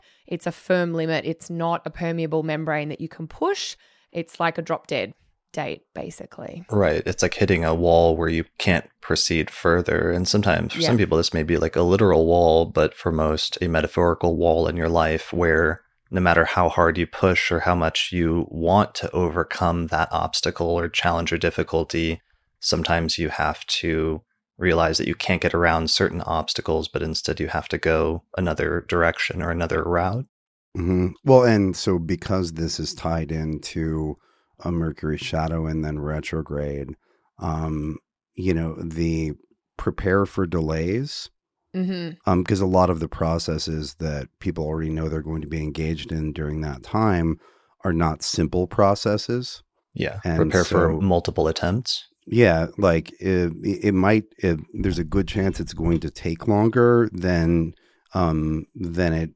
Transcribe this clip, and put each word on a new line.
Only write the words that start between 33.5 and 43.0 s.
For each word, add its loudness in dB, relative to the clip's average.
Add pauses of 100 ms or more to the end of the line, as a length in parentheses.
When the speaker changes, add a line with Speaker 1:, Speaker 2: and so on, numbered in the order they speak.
Speaker 3:
a -4
Mercury -4
shadow -4
and -4
then -6
retrograde, -6 (500)
um, -4 (360)
you 0
know, -2
the -2 (440)
prepare 0
for -2
delays, -4 (440)
Speaker 1:
Mm-hmm. -6
Speaker 3:
um, 4
'cause 0
a 2
lot 4
of -2